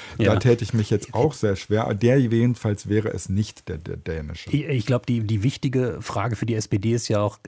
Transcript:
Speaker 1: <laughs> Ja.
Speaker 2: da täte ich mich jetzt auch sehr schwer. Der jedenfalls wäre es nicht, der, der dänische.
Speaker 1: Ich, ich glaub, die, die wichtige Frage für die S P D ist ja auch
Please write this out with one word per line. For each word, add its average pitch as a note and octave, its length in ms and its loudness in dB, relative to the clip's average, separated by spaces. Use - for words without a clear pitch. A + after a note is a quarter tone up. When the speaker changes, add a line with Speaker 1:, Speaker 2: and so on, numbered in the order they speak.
Speaker 1:
<laughs> - 160 -14
Ja. A2+ 160 4
Speaker 2:
da G#2+ 60 4
täte A#2+ 220 4
ich G#2+ 100 -4
mich G#2+ 180 0
jetzt - 220 -2
auch C#3 200 2
sehr G2+ 240 0
schwer. G#2+ 360 -2
Der A#2+ 280 4
jedenfalls A#2 680 0
wäre G#2+ 200 0
es - 200 -6
nicht, G2+ 400 -2
der, D#2+ 100 -6
der E2+ 180 -10
dänische. D#2+ 540 -8
Speaker 1:
Ich, C#3+ 140 0
ich C3 220 -2
glaub, B2+ 200 0
die, A#2+ 140 0
die G#2+ 220 0
wichtige B2+ 580 0
Frage G#2+ 360 -4
für A#2 100 -4
die A#2 80 0
S G#2+ 140 -4
P G#2+ 100 0
D A2 140 0
ist A#2 160 -2
ja G#2 120 2
auch G#2 280 0